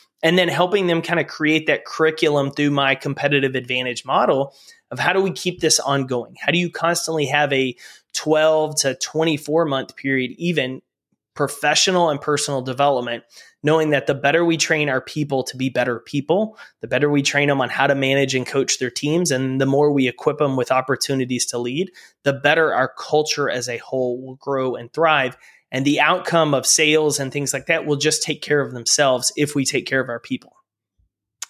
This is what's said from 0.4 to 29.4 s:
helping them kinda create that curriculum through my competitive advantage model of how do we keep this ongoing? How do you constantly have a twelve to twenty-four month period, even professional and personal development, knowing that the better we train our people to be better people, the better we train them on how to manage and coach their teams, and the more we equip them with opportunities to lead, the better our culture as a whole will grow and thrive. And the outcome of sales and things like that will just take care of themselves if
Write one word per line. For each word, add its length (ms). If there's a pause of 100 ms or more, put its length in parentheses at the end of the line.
helping 380
them 160
kinda 220
create 420
that 200
curriculum 640
through 180
my 240
competitive 640
advantage 500
model 480 (380)
of 80
how 120
do 80
we 120
keep 280
this 200
ongoing? 600
How 120
do 80
you 100
constantly 560
have 260
a 240 (380)
twelve 680
to 120
twenty-four 720
month 300
period, 420
even 460 (500)
professional 800
and 100
personal 400
development, 600 (400)
knowing 260
that 160
the 80
better 320
we 100
train 340
our 120
people 440
to 120
be 100
better 320
people, 600 (220)
the 60
better 220
we 140
train 260
them 100
on 100
how 180
to 80
manage 400
and 100
coach 320
their 140
teams, 400
and 280
the 60
more 260
we 160
equip 300
them 180
with 160
opportunities 760
to 100
lead, 340 (300)
the 120
better 380
our 240
culture 540
as 180
a 100
whole 440
will 140
grow 400
and 180
thrive. 420 (360)
And 140
the 160
outcome 520
of 140
sales 520
and 140
things 180
like 140
that 220
will 80
just 260
take 220
care 180
of 120
themselves 640
if 200